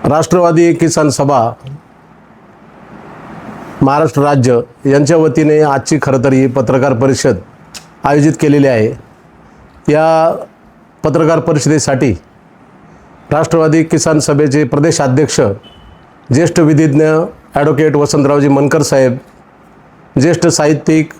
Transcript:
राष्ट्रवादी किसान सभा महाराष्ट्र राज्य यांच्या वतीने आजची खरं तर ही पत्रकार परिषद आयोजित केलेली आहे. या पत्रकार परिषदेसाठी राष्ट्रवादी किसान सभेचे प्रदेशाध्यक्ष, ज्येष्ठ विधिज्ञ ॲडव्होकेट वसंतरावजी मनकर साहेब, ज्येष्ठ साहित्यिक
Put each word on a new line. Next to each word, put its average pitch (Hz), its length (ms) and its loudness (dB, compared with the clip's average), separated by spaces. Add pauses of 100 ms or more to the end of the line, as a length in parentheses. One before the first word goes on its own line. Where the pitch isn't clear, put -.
राष्ट्रवादी 170 680 2
किसान 156 360 0
सभा 131 420 0 (2250)
महाराष्ट्र 143 400 0
राज्य 131 380 2 (260)
यांच्या 143 320 2
वतीने 156 420 2
आजची 147 420 0
खरं 131 220 -2
तर 135 100 2
ही 131 140 2
पत्रकार 131 460 0
परिषद 127 420 0 (680)
आयोजित 147 360 2
केलेली 143 280 2
आहे. 113 200 2 (1040)
या 160 440 2 (680)
पत्रकार 156 360 0
परिषदेसाठी 147 760 -2 (1160)
राष्ट्रवादी 160 520 0
किसान 160 360 0
सभेचे 147 440 0
प्रदेशाध्यक्ष, 143 760 0 (920)
ज्येष्ठ 170 260 0
विधिज्ञ 156 440 2 (520)
ॲडव्होकेट 151 400 0
वसंतरावजी 143 520 0
मनकर 139 340 0
साहेब, 131 360 0 (1040)
ज्येष्ठ 170 260 0
साहित्यिक 156 640 0 (100)